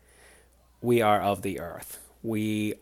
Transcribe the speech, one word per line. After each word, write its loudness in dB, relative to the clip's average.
we 4
are 6
of 0
the -4
earth. -12
We -2